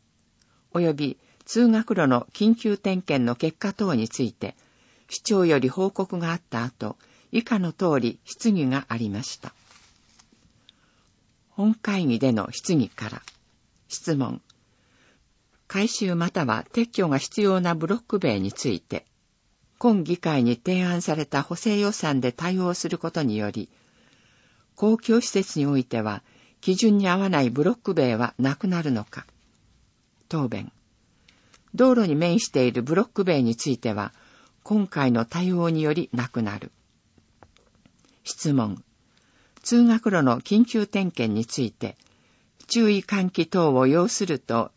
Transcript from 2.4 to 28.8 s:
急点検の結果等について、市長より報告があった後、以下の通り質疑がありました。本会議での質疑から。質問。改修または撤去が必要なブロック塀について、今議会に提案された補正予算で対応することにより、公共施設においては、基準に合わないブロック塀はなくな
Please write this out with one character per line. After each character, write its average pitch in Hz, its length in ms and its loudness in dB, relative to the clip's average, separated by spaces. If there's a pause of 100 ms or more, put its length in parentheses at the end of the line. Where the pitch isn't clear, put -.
急 208 220 -2
点 190 260 -2
検 135 240 0
の 120 100 0
結 160 220 -4
果 196 140 -4
等 190 220 -2
に 110 140 0
つ - 140 -6
い 113 100 -4
て、 - 240 -10 (520)
市 - 140 -12
長 190 240 2
よ 151 120 6
り 127 100 2
報 190 220 -2
告 190 280 -6
が 165 140 -4
あ 170 40 -4
っ - 40 -10
た 117 240 -6
後、 113 320 -10 (360)
以 226 100 0
下 226 160 -2
の 170 140 -2
通 160 260 0
り 117 260 -4
質 - 280 -2
疑 160 140 0
が 131 220 -2
あ 117 80 -6
り 113 140 -4
ま 101 120 -6
し - 180 -12
た。 - 120 -18 (2000)
本 214 240 0
会 196 320 -2
議 117 120 2
で 131 140 2
の 107 200 -2
質 - 220 -4
疑 120 140 2
か 107 200 -12
ら。 - 140 -14 (680)
質 - 260 -4
問。 123 260 -4 (1300)
改 202 220 -2
修 185 260 -2
ま 170 160 0
た 170 140 -2
は 113 280 0
撤 233 180 0
去 185 180 0
が 135 100 2
必 - 240 -6
要 190 180 4
な 175 140 0
ブ 160 120 -4
ロ 202 100 -2
ッ - 40 -4
ク - 180 -4
塀 120 220 0
に 98 120 -4
つ - 160 -6
い 90 120 -2
て、 - 240 -10 (760)
今 214 240 2
議 170 160 -2
会 147 260 0
に 120 120 2
提 185 280 -2
案 175 180 -2
さ 160 120 -2
れ 151 100 -2
た 143 180 -2
補 - 140 -8
正 208 220 0
予 202 140 0
算 143 280 -2
で 123 120 0
対 180 260 -4
応 180 160 -2
す - 140 -6
る 175 100 -6
こ 165 120 -8
と 165 120 -4
に 110 140 -2
よ 104 140 -4
り、 101 180 -8 (1080)
公 220 200 2
共 233 240 2
施 - 80 -4
設 190 300 -4
に 143 80 2
お 143 120 2
い 127 60 0
て 117 160 -4
は、 107 220 -6 (380)
基 185 140 0
準 208 240 4
に 196 100 0
合 180 100 2
わ 196 100 0
な 156 140 2
い 120 80 2
ブ 139 140 0
ロ 202 80 2
ッ 233 40 -6
ク 190 180 -6
塀 127 220 2
は 117 220 -2
な 135 180 0
く - 100 -6
な 180 160 0